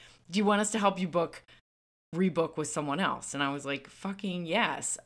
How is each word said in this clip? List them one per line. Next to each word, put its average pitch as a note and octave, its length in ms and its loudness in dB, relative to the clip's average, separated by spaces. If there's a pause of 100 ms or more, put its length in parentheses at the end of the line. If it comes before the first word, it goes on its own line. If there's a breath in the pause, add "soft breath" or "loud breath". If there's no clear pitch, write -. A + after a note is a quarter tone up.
(280 loud breath)
do F3 100 0
you G#3+ 60 4
want G3+ 160 6
us G#3 120 0
to A3 80 0
help G3 180 2
you F#3 80 0
book, E3 380 -2 (720 loud breath)
rebook E3+ 400 2
with D3+ 120 -2
someone D3 300 -2
else?" C#3+ 340 -2
And C#3+ 120 0
I C#3 80 0
was C#3 120 -6
like, C#3 240 -4
"Fucking F#3+ 580 -4
yes." F3 600 0